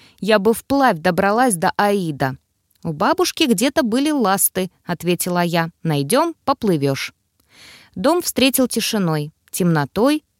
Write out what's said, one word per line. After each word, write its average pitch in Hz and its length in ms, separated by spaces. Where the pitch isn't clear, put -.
я 214 220
бы 208 120
вплавь 262 460
добралась 202 560
до 175 220
Аида». 165 640
«У 165 100
бабушки 302 520
где-то 254 400
были 254 260
ласты», 196 600
ответила 175 600
я. 165 260
«Найдём — 170 500
поплывёшь». 147 680
Дом 285 260
встретил 262 460
тишиной, 160 680
темнотой 185 720